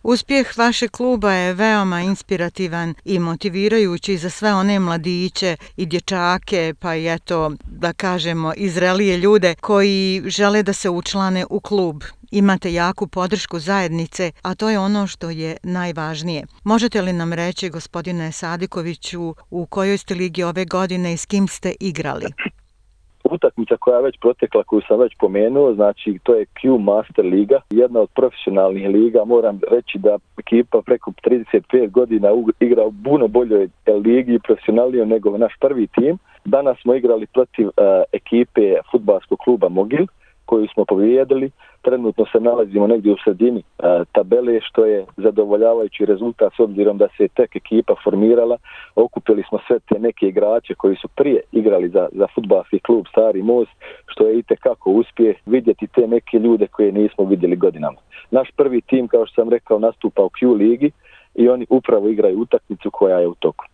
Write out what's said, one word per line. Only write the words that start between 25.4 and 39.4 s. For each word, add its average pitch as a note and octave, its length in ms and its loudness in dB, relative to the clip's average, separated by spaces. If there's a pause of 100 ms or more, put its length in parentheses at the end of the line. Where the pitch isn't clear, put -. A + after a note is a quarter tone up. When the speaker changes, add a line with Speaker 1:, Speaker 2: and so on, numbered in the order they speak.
Speaker 2:
znači, G#2 480 0
to B2 120 2
je G#2+ 120 0
Q C3 320 0
Master G#2 460 0
Liga, G2+ 360 2 (100)
jedna A#2+ 300 4
od G2+ 140 0
profesionalnih G2 720 0
liga. A2 360 4
Moram A2 360 2 (100)
reći A#2+ 280 0
da G#2 200 2 (200)
ekipa A#2 480 2
preko A#2+ 260 -2 (100)
trideset A2+ 480 0
pet B2 200 2
godina G#2+ 420 2
u-, A2+ 160 2 (120)
igra A#2+ 240 4
u G#2+ 100 -4 (100)
puno C#3 240 2
boljoj G#2+ 400 2 (360)
ligi A#2+ 300 2
i A#2 40 0
profesionalnijoj A#2 680 0
nego G#2 320 0
naš A2+ 220 0
prvi C3+ 260 0
tim. D3+ 320 -2 (260)
Danas C3 380 0
smo A#2+ 120 2
igrali A#2 320 0
protiv, A#2+ 420 0
e, - 20 -2 (420)
ekipe A#2 640 0 (160)
fudbalskog - 480 0
kluba G#2+ 300 0